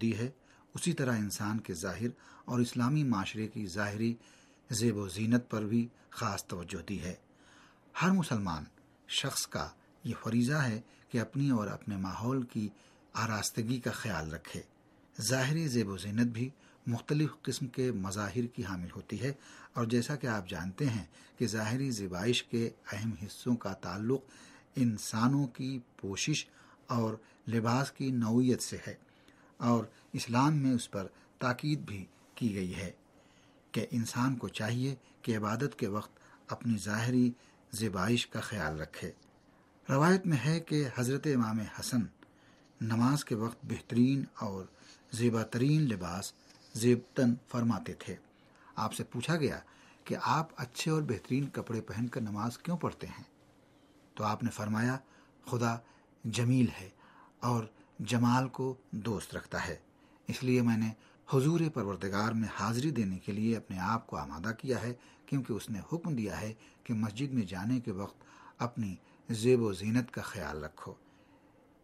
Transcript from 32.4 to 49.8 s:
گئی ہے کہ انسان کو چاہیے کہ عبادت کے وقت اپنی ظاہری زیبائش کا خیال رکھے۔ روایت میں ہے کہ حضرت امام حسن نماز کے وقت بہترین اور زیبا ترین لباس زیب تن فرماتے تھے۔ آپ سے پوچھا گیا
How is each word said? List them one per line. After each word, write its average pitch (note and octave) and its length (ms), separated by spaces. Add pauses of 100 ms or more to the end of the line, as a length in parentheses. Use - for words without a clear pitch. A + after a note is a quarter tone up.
گئی F#2 200
ہے F2+ 160 (840)
کہ G#2+ 180
انسان B2 460
کو A2 120
چاہیے B2 460 (280)
کہ A2+ 140
عبادت A2 420
کے A#2+ 80
وقت G#2 240 (380)
اپنی A2+ 300
ظاہری A#2+ 520 (420)
زیبائش G#2 540
کا - 140
خیال D#2 400
رکھے۔ D#2 300 (800)
روایت F3 380
میں D#3+ 180
ہے D#3+ 160
کہ D3+ 240 (120)
حضرت C3 380
امام A2 260 (200)
حسن B2+ 180 (840)
نماز A#2+ 440
کے B2 100
وقت A2+ 280
بہترین B2 640 (100)
اور G2 300 (480)
زیبا A2+ 300
ترین C#3+ 380
لباس F#2+ 520 (420)
زیب A#2+ 240 (160)
تن A#2+ 200 (140)
فرماتے A#2 440
تھے۔ - 240 (600)
آپ G#2+ 180
سے A#2+ 100
پوچھا D3 320
گیا G#2 240 (440)